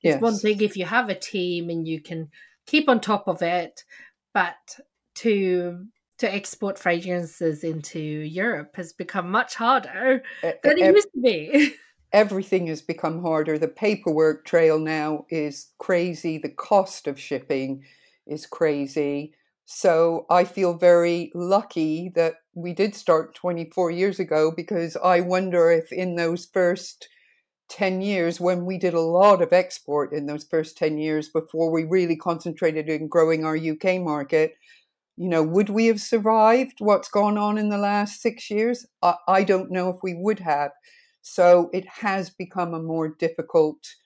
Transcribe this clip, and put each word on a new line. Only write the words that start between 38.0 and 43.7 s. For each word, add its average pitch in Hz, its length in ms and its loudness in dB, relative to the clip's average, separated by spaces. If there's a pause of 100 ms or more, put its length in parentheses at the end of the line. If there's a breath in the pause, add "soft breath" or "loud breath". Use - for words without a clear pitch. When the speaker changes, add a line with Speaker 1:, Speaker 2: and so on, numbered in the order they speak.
Speaker 2:
six 226 260 -4
years? 226 380 -2 (160)
I, 175 120 4 (120)
I 190 160 4
don't 185 260 0
know 180 200 -2
if 180 120 -6
we 185 140 -6
would 208 240 -4
have. 147 320 -2 (500 soft breath)
So 175 520 6
it 190 140 -6
has 196 440 -4
become 175 420 -6
a 165 80 -6
more 160 260 -2
difficult 165 880 -2 (100)